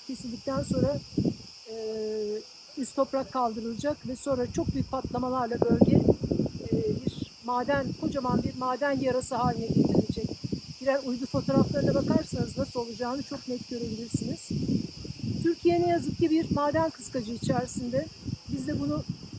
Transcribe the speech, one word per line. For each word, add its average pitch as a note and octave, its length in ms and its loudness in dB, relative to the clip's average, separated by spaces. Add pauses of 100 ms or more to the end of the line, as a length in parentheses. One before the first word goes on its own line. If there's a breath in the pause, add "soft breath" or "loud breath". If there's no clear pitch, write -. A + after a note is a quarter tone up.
kesildikten B3+ 560 -4
sonra, C5 360 2 (720)
e, A3+ 40 -8 (1000)
üst C4 180 -6
toprak C4+ 360 0
kaldırılacak A#3 760 -2
ve B3+ 80 -6
sonra B3 380 -2
çok D#4+ 200 0
büyük C4 180 -2
patlamalarla B3 720 -2
bölge, - 340 8
e, - 760 2
bir - 600 0 (140)
maden, B3 560 0
kocaman B3+ 420 0
bir - 120 -4
maden B3+ 440 0
yarası B3+ 360 0
haline A#3 320 2
getirilecek. - 600 4 (520)
Birer C4+ 240 4
uydu B3 200 -2
fotoğraflarına C#4 680 2
bakarsanız - 640 0
nasıl - 220 -2
olacağını C4 440 -4
çok C#4 240 -10
net B3 220 -6
görebilirsiniz. A#3 800 -4 (920)
Türkiye E4+ 380 4
ne F4 60 4
yazık E4+ 300 0
ki E4 120 4
bir D#4+ 220 2
maden D4+ 380 2
kıskacı A#3 420 -6
içerisinde. B3+ 760 -2 (480)
Biz C4 140 -4
de C#4+ 120 -2
bunu D4 240 -2 (340)